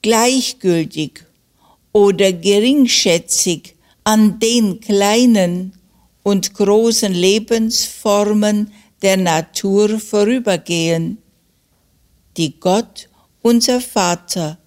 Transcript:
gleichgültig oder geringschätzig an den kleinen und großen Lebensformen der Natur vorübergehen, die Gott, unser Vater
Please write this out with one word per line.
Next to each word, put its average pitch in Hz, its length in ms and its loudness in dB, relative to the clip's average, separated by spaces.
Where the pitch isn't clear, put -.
gleichgültig 208 1200 -2
oder 202 400 2
geringschätzig 196 1400 0
an 214 340 2
den 226 420 0
kleinen 202 920 0
und 202 320 -2
großen 214 580 0
Lebensformen 208 1600 0
der 190 160 2
Natur 196 840 -2
vorübergehen, 180 1160 -2
die 160 220 -4
Gott, 196 500 -4
unser 240 380 2
Vater 175 880 -4